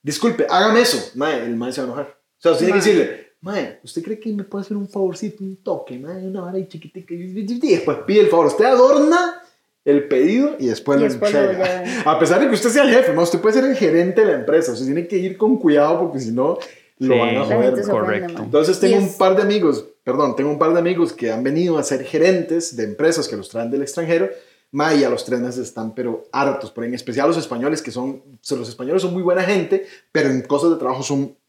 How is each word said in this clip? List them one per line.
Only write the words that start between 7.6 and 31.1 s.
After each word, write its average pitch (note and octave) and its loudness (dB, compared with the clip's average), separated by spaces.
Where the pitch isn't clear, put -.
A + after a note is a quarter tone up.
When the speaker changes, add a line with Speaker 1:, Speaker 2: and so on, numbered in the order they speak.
Speaker 1:
pide G#3 6
el - 6
favor. E3 4
Usted A3 2
adorna D4+ 4
el C#3+ 2
pedido G#3+ 2
y C3 -2
después C#3 0
Speaker 2:
Y - 4
Speaker 1:
lo G#3+ 2
Speaker 2:
después G3+ 0
lo F#3+ 4
Speaker 1:
entrega. F#3 0
Speaker 2:
ya. B3 -6
Speaker 1:
A D#3+ 2
pesar E3 4
de C#4 4
que A#3 2
usted A#3 0
sea C#4+ 4
el B3 4
jefe, B3 6
mae, E3+ 2
usted E3+ 0
puede G#3+ 2
ser C4 4
el B3+ 0
gerente F3 2
de G#3 6
la E3 2
empresa. A#2+ 0
Usted A#2+ -6
tiene D#3+ -2
que G3 -4
ir F3+ -4
con C3+ 2
cuidado D#3 2
porque D3 -4
si A2+ -6
no, C3+ -2
lo C3 0
Speaker 3:
Sí, A#2 2
Speaker 1:
van A2+ 0
a A2+ 0
Speaker 2:
La - -2
Speaker 1:
joder, - 2
Speaker 2:
gente - 0
se G#3 -2
Speaker 1:
mae. - 0
Speaker 2:
ofende, G#3 -2
Speaker 3:
correcto. - -8
Speaker 2:
mae. A2 -10
Speaker 1:
Entonces D#3 2
tengo A#3 4
Speaker 2:
Y G3 4
Speaker 1:
un F#3+ 2
Speaker 2:
es - -6
Speaker 1:
par F#3+ 4
de G#3 4
amigos, G3 0
perdón, C3 0
tengo C#3 -2
un D3 -4
par D#3+ 4
de F3 4
amigos E3+ 0
que D3+ -4
han A2+ -4
venido D#3+ 0
a C3+ -2
ser C3 -4
gerentes E3 0
de A2+ -6
empresas D3 0
que A2 -10
los G2 -12
traen A#2 -6
del C#3 -2
extranjero, E3+ -2
mae, D3+ 0
y C3+ 4
a B2 0
los A#2+ -4
tres B2 -2
meses B2 -6
están, A2 -12
pero A#2+ -8
hartos, C3+ -2
pero A#2 -10
en B2 -6
especial B2+ -2
los E3 2
españoles, D3 -4
que B2+ -12
son, B2 -8
o - -20
sea, C#3+ -6
los A#2 -10
españoles D3 -4
son F3+ -4
muy F3+ -4
buena F3+ 2
gente, F#3+ -2
pero C#3+ 0
en B2+ -2
cosas E3+ 0
de E3 2
trabajo C3 -6
son C#3 -4